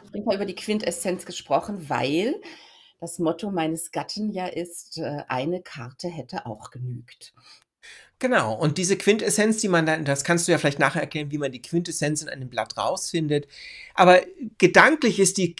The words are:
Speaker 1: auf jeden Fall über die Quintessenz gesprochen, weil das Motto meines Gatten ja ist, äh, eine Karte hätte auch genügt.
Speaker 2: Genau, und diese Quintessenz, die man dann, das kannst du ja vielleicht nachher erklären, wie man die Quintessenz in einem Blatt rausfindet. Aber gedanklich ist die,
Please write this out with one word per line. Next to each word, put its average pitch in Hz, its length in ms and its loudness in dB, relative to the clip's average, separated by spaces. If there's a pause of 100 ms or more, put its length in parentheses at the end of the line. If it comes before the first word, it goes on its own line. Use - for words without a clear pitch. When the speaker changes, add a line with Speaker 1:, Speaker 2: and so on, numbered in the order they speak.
Speaker 1:
auf - 100 -20
jeden 202 120 -8
Fall 214 100 0
über 202 100 -4
die 190 100 -8
Quintessenz 214 720 -4
gesprochen, 170 640 -4
weil 151 460 0 (640)
das 170 200 -12
Motto 165 320 -2
meines 160 400 -4
Gatten 208 400 -6
ja 185 160 -6
ist, - 500 -10
äh, 147 300 -6
eine 151 340 -4
Karte 127 460 -12
hätte 170 380 -10
auch 110 260 -12
genügt. 123 600 -12 (880)
Speaker 2:
Genau, 185 320 2
und 143 240 0
diese 185 200 2
Quintessenz, 214 640 2
die 202 80 0
man 165 160 4
dann, 160 180 0
das 139 220 -2
kannst 170 200 2
du 180 60 2
ja 156 60 4
vielleicht 143 220 0
nachher 151 220 2
erklären, 151 300 -6
wie 147 60 -6
man 139 160 -4
die 123 80 -16
Quintessenz 156 600 -2
in - 60 -12
einem 131 220 -10
Blatt 113 280 -4
rausfindet. 147 720 -2 (480)
Aber 180 260 10 (360)
gedanklich 220 640 6
ist 190 160 2
die, 170 220 0